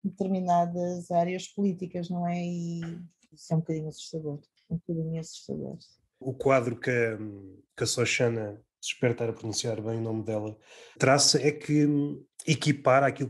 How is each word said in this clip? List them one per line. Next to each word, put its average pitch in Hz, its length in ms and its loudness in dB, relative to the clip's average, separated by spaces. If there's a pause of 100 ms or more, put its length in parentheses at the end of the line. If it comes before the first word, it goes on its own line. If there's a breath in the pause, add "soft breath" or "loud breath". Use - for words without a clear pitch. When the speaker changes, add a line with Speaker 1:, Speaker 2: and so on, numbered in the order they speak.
Speaker 1:
em 196 60 -2
determinadas 175 1000 0
áreas 180 360 2
políticas, 180 640 -2
não 175 180 -2
é? 175 100 -2
E 170 440 -4 (500)
isso - 220 -6
é - 20 2
um 160 40 4
bocadinho 160 280 -4
assustador, 151 520 -8 (300)
um 170 60 -4
bocadinho 165 460 -4
assustador. - 560 -10 (420)
Speaker 2:
O 131 140 -6
quadro 123 440 4
que - 120 -2
a, 113 280 0 (600)
que 127 60 -2
a 110 40 0
Sochana, 113 760 0 (200)
se - 120 -8
espero 120 200 2
estar 117 160 -2
a 113 40 -4
pronunciar 110 480 -4
bem 113 180 -4
o - 20 -4
nome 110 220 -4
dela, 107 340 -4 (420 loud breath)
traça 139 420 6
é 147 100 4
que, 147 340 2
hum, 143 380 0 (260)
equipara 139 580 4
aquilo 135 220 -2